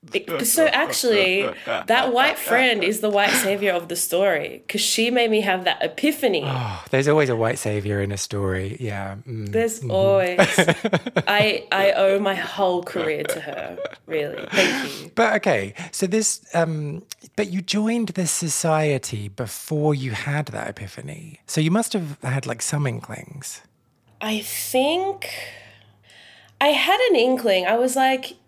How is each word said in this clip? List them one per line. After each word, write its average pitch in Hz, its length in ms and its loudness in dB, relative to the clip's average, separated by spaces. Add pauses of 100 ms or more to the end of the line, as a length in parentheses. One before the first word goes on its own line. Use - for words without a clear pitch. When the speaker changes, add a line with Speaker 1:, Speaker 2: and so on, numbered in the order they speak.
(140)
Speaker 1:
It, 208 320 -2
so - 220 4
actually, 208 800 2 (380)
that 247 260 4
white 269 240 4
friend 240 460 2
is 208 180 0
the 214 80 2
white 202 220 4
savior 196 420 2
of 170 160 -4
the 175 60 -4
story, 175 760 0
'cause 214 100 -2
she 226 320 2
made 240 180 2
me 214 120 4
have 185 240 0
that - 180 0
epiphany. 254 640 0
Speaker 2:
Oh, 120 460 -4
there's 139 180 4
always 147 200 4
a 120 60 2
white 113 240 0
savior 104 420 -2
in 98 120 -2
a 98 40 -6
story. 98 600 -4
Yeah. 98 360 -6 (120)
Mm. 110 240 -8
Speaker 1:
There's 226 300 0
Speaker 2:
Mm-hmm. 123 100 -6
Speaker 1:
always. 190 480 4
Speaker 2:
<laughs> 175 880 2
Speaker 1:
I, 208 440 2
I 196 220 4
owe 196 260 4
my 196 160 0
whole 185 480 0
career 156 420 -4
to - 160 -4
her, - 360 -10 (280)
really. 147 460 -6
Thank 170 520 0
you. - 120 -16
Speaker 2:
But 226 220 2
okay, 107 360 0 (180)
so - 160 -2
this, 214 340 0 (120)
um, 160 500 -2 (320)
but 208 160 -2
you 185 100 -4
joined 214 480 0
this 175 220 -2
society 151 960 0
before 147 680 -2
you 131 180 -4
had 143 360 -4
that 113 220 -8
epiphany. 143 800 -14
So - 120 -4
you 156 120 4
must 226 220 2
have 160 280 -4
had, 131 240 -2
like, 120 160 -6
some 147 260 -2
inklings. 117 720 -10 (600)
Speaker 1:
I 214 180 -2
think 339 880 0 (1300)
I 285 80 6
had 311 300 2 (100)
an 370 80 6
inkling. 233 480 2
I 202 120 2
was 254 200 0
like 262 380 0 (120)